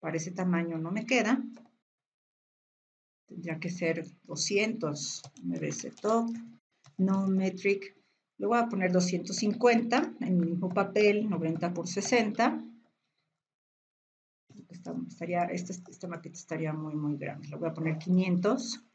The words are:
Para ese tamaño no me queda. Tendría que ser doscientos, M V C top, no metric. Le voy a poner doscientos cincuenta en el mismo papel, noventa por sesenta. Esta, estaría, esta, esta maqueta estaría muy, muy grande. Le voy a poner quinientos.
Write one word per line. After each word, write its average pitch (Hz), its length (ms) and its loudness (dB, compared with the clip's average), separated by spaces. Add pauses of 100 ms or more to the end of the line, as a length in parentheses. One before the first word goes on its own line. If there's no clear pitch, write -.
Para 160 160 -4
ese 165 160 -4
tamaño 170 460 0
no 160 120 -4
me 220 160 -4
queda. 240 340 4 (1900)
Tendría 160 340 -8
que 180 100 -6
ser 165 340 -2 (200)
doscientos, 196 1000 -2 (220)
M 175 120 -2
V 156 140 -4
C - 220 -8
top, 233 380 0 (680)
no 190 320 2
metric. 190 680 0 (420)
Le 196 100 -2
voy 233 100 4
a 233 100 2
poner 185 220 2
doscientos 180 460 2
cincuenta 233 840 4
en 180 220 2
el 170 60 4
mismo 175 240 0
papel, 208 600 4
noventa 165 420 0
por 175 140 -4
sesenta. - 760 2 (2000)
Esta, 175 260 -12 (140)
estaría, 175 360 -2
esta, 180 280 -6 (160)
esta - 200 -12
maqueta 165 280 -10
estaría 156 360 -4
muy, 156 240 -6
muy 147 200 -2
grande. - 320 -8
Le 147 80 -12
voy 165 120 -4
a 160 60 -6
poner 160 220 -2
quinientos. 185 880 2 (100)